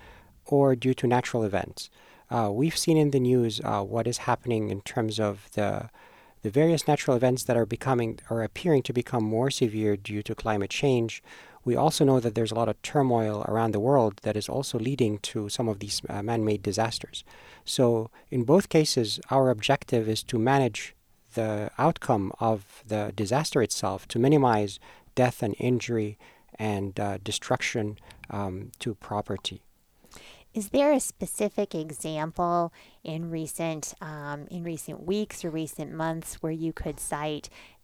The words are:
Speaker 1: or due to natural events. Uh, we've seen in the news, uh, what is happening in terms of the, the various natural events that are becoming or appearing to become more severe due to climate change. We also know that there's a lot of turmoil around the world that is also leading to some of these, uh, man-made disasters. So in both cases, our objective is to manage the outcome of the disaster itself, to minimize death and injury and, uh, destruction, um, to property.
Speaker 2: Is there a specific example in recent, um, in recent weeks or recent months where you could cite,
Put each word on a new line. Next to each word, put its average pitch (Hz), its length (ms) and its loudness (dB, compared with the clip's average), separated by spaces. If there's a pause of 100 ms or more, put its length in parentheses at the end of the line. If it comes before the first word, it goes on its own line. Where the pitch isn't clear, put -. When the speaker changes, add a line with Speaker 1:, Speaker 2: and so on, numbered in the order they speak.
(460)
Speaker 1:
or 139 300 4
due 127 180 2
to - 140 -2
natural 123 360 2
events. - 460 -4 (400)
Uh, 117 240 0
we've 143 240 0
seen 165 180 4
in 151 140 6
the 135 100 4
news, 123 460 4
uh, 107 160 0
what 110 240 -2
is 120 140 -2
happening 113 500 0
in 101 120 -4
terms 110 380 -2
of 101 340 -2
the, 101 360 -2 (540)
the 107 80 -4
various 156 360 4
natural 143 300 4
events 127 260 2
that 120 140 2
are 117 80 4
becoming 120 540 -2 (100)
or 113 140 -2
appearing 143 400 2
to 123 100 -4
become 120 300 0
more 113 260 0
severe 107 480 0
due 104 240 -6
to 107 140 -6
climate 104 340 -2
change. 120 540 0 (420)
We 120 100 2
also 143 300 4
know 131 140 6
that 113 160 0
there's 113 160 0
a 107 40 -4
lot 113 140 0
of 104 140 -2
turmoil 113 640 2
around 113 240 0
the 101 80 0
world 117 420 4
that 107 160 -2
is 104 100 -6
also 131 300 -4
leading 117 420 0
to 104 300 -6
some 120 180 -2
of 101 120 -2
these, 104 280 -6
uh, 101 140 -6
man-made 107 400 0
disasters. 110 640 -2 (420)
So 117 460 2 (180)
in 123 140 0
both 156 260 4
cases, 131 500 2 (120)
our 131 180 4
objective 117 580 0
is 110 180 0
to 123 120 -2
manage 127 560 2 (400)
the 107 440 -2
outcome 120 640 2
of 110 480 -2
the 107 280 -2
disaster 123 460 0
itself, 98 460 -2
to - 100 -6
minimize 120 640 4 (340)
death 127 300 0
and 101 160 -2
injury 113 580 -2 (400)
and, 101 420 -4
uh, 101 240 -4
destruction, 107 760 -4 (320)
um, 98 480 -6
to 113 160 -6
property. - 640 -6 (920)
Speaker 2:
Is 208 140 -6
there 285 220 4
a 269 80 4
specific - 760 -4
example 165 1000 -2 (300)
in 165 260 -6
recent, 160 720 -6
um, 147 480 -10
in 175 140 -8
recent 160 400 -10
weeks 202 420 -4
or 165 60 -6
recent 156 420 -6
months 160 480 -6
where 160 120 -4
you 160 200 -4
could - 260 -8
cite, 151 500 -6 (340)